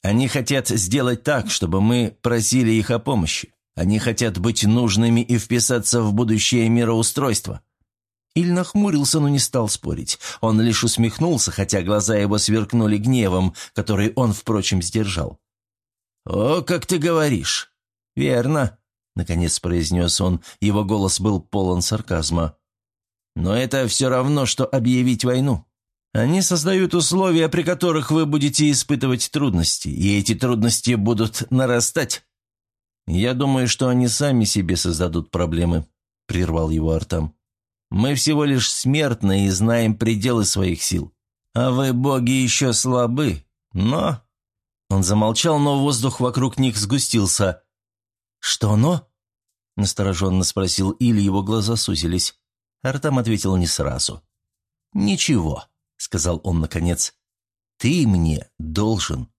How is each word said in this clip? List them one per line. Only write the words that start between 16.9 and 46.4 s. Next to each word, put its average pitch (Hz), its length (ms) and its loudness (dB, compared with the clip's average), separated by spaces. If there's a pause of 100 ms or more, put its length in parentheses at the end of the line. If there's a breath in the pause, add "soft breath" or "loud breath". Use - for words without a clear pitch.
говоришь!» 147 760 -2 (420)
«Верно», — 135 640 0 (400)
наконец 85 420 -2
произнёс 87 640 0
он, 92 220 0 (180 loud breath)
его 101 240 0
голос 98 340 0
был 98 220 0
полон 90 400 -2
сарказма. 82 760 -2 (800)
«Но 92 220 -2
это 131 320 -2
всё 127 220 0
равно, 131 340 0
что 131 220 -2
объявить 123 580 0
войну. 127 400 0 (480)
Они 143 300 2
создают 180 520 0
условия, 170 540 2
при 170 140 0
которых 170 480 0
вы 156 160 4
будете 147 440 2
испытывать 131 600 0
трудности, 98 580 0
и 95 300 2
эти 101 160 0
трудности 117 600 0
будут 110 560 -2
нарастать». 127 720 0 (840)
«Я 107 280 0
думаю, 131 340 0
что 127 200 0
они 123 200 2
сами 127 360 2
себе 92 320 0
создадут 82 540 -2
проблемы», — 85 560 0 (400)
прервал 82 440 0
его 80 220 0
Артам. 80 420 -2 (560)
«Мы 120 240 0
всего 147 300 0
лишь 139 260 0
смертные 117 760 0
и 98 40 2
знаем 110 460 2
пределы 113 480 0
своих 92 380 -2
сил. - 300 -4 (420)
А 127 160 0
вы, 131 220 0
боги, 127 380 0
ещё 131 420 0
слабы, 123 720 0 (280)
но». 120 500 -2 (680)
Он 98 120 2
замолчал, 110 560 2
но 143 220 2
воздух 135 400 0
вокруг 123 380 -2